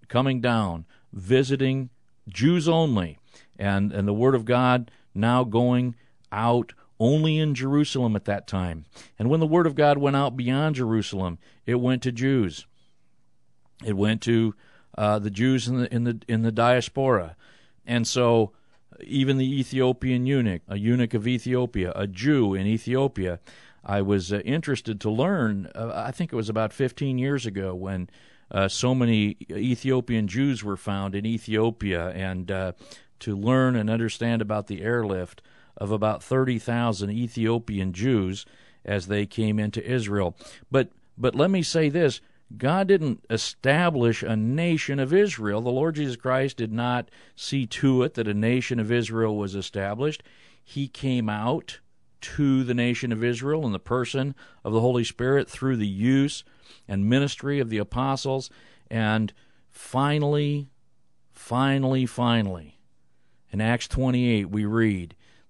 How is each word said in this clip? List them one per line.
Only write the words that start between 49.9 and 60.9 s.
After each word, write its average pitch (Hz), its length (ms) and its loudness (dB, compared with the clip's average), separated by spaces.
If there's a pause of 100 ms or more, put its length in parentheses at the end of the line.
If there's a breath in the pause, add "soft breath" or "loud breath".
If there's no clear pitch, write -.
He 139 260 -8
came 123 420 -2
out 117 480 -4 (420)
to 135 440 0
the 123 100 -2
nation 120 380 0
of 110 100 -2
Israel 135 420 -2
in 120 60 0
the 95 80 -2
person 131 560 -2 (300 loud breath)
of 107 80 -2
the 113 80 4
Holy 123 240 2
Spirit 127 440 0
through 131 280 -2
the 107 100 0
use 131 560 0 (460 soft breath)
and 98 200 0
ministry 139 520 0
of 117 80 -2
the 110 100 -2
apostles. 135 720 -4 (400 soft breath)
And 110 420 0 (380 soft breath)
finally, 147 960 -2 (640)